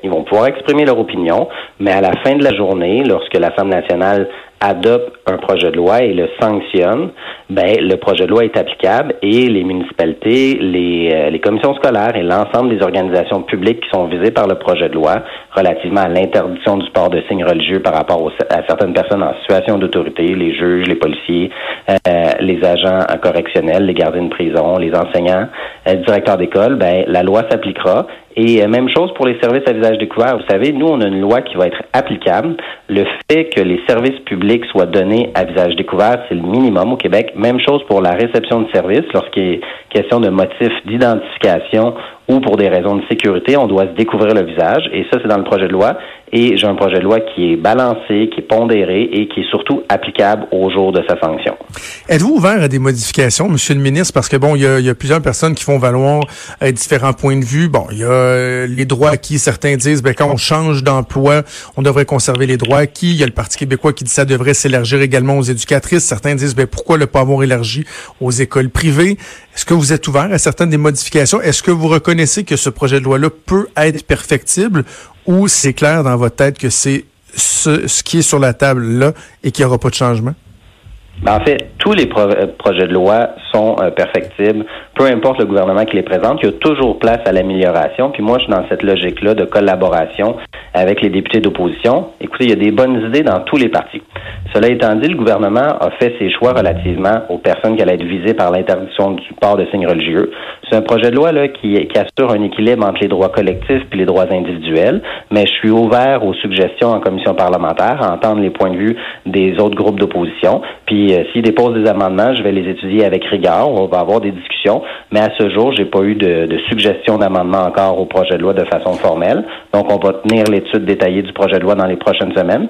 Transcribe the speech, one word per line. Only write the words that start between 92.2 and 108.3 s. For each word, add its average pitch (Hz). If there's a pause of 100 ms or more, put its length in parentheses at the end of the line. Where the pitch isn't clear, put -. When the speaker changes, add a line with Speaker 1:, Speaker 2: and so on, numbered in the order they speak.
Speaker 1:
Écoutez, 117
il 120
y -
a 101
des 104
bonnes 127
idées 139
dans 101
tous -
les 131
partis. - (520)
Cela 110
étant 117
dit, 110
le 175
gouvernement 110
a 87
fait 120
ses 95
choix 120
relativement 92
aux 87
personnes 110
qui 107
allaient 90
être 85
visées 92
par 92
l'interdiction 92
du 87 (140)
port 101
de 92
signes 92
religieux. 82 (400)
C'est 113
un 107
projet 117
de 123
loi, 160
là, 143
qui, 110 (140)
qui -
assure 120
un 104
équilibre 110
entre 95
les 101
droits 92
collectifs 98
puis 98
les 92
droits 92
individuels, 87 (300)
mais 104
je 92
suis -
ouvert 117
aux 92
suggestions 98
en 104
commission 95
parlementaire, 92
à 95
entendre 104